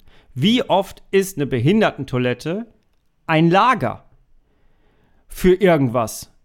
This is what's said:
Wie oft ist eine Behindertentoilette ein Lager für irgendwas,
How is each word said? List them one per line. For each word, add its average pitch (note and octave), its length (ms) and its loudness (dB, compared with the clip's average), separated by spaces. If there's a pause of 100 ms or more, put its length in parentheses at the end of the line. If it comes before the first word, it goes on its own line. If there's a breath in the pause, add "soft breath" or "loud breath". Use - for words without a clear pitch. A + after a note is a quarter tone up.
(360 soft breath)
Wie G3+ 260 0
oft - 480 -4
ist F#3+ 280 -2
eine C#3+ 100 -4
Behindertentoilette C3+ 1200 -2 (580)
ein E3 240 2
Lager F3+ 560 0 (1200)
für F#3 280 2
irgendwas, C#3 760 0 (140)